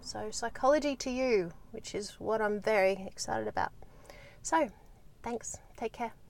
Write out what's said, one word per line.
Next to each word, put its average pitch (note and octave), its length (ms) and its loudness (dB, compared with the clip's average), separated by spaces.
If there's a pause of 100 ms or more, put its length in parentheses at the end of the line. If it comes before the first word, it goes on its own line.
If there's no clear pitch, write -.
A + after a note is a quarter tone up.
So G#3+ 280 -8
Psychology C4+ 680 4
to - 120 -4
You, B3 440 2 (180)
which - 240 -10
is G3+ 240 -8
what A3 220 0
I'm G#3 180 0
very F#3+ 480 4
excited A3 400 -4
about. - 240 -2 (680)
So, D#4+ 280 2 (520)
thanks. - 360 -8 (200)
Take A3+ 160 -6
care. A#3+ 360 -8